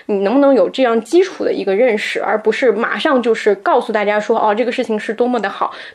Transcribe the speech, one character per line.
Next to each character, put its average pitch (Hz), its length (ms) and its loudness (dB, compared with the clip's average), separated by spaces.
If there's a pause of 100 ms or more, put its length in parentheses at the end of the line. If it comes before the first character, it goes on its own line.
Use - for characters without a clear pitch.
你 202 140 0
能 196 120 0
不 269 60 4
能 277 160 6
有 226 160 2
这 262 140 0
样 226 180 2
基 339 180 2
础 370 240 -2
的 - 80 0
一 190 120 -4
个 190 100 0
认 214 240 2
识， - 240 -6
而 202 160 -2
不 214 140 0
是 247 180 2
马 208 260 -2
上 262 240 0
就 226 140 0
是 214 220 0
告 320 240 0
诉 240 120 -8
大 208 120 0
家 208 160 0
说 220 180 -2
，“哦， 214 160 2
这 240 100 -2
个 240 60 -2
事 240 140 -4
情 220 120 -2
是 214 160 -6
多 240 140 0
么 240 140 -2
的 196 80 -4
好， - 260 -4 (200)